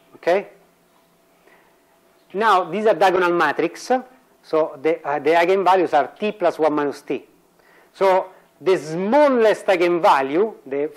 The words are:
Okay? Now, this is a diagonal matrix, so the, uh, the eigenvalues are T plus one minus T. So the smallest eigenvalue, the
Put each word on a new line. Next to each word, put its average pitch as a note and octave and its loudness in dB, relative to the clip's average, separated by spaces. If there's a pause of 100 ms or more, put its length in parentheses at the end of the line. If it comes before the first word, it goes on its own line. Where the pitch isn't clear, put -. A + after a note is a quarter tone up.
(140)
Okay? F3+ -2 (1800)
Now, F#3+ 0
this E3+ -8
is G#3+ 0
a G#3+ 4
diagonal F3+ 2
matrix, D#3 -2 (520)
so D#3 -2
the, D#3+ -4
uh, D3 -4
the C#3+ -2
eigenvalues F3 2
are D3 2 (100)
T G#3 -4
plus F3 -2
one D3+ 0
minus C#3+ -4
T. - -8 (680)
So F#3 0 (320)
the F3+ 0
smallest G#3+ 2
eigenvalue, E3+ 0 (120)
the C#3+ -4